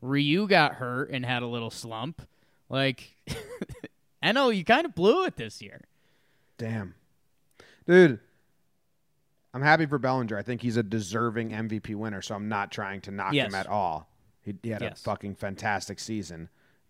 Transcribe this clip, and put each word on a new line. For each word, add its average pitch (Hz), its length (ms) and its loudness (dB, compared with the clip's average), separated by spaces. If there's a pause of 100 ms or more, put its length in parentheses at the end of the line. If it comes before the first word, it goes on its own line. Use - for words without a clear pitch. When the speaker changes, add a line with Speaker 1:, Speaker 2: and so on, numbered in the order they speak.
Speaker 1:
Ryu 143 440 2
got 175 280 4
hurt 127 360 -6
and 127 140 -4
had 123 180 -2
a 123 40 -6
little 117 240 -6
slump. 113 520 -10 (460)
Like, 135 480 -2 (540)
<laughs> - 520 -16
N 190 140 2
L, 269 160 4
you 190 120 0
kind 262 200 4
of 277 100 -6
blew 240 300 4
it 339 120 -4
this - 260 -12
year. 98 180 -18 (800)
Speaker 2:
Damn. 110 360 -6 (920)
Dude, 170 340 10 (1300)
I'm 127 80 -4
happy 156 240 8
for 143 120 0
Bellinger. 123 380 0
I 98 60 -6
think 120 180 -6
he's 117 160 0
a 120 60 4
deserving 110 720 -2
M 110 140 -4
V 107 120 -4
P 107 140 -8
winner, 104 260 -6
so - 140 -8
I'm 104 140 -6
not 101 220 -2
trying 98 320 -8
to - 80 -14
knock 101 220 -4
Speaker 1:
Yes. 135 160 2
Speaker 2:
him 98 60 -6
at 95 120 -4
all. 90 440 -4 (320)
He, 101 200 -10
he 113 60 -8
had 107 140 -6
Speaker 1:
Yes. 101 180 -8
Speaker 2:
a - 20 -20
fucking 101 340 -6
fantastic 101 600 -4
season. 85 520 -10 (400)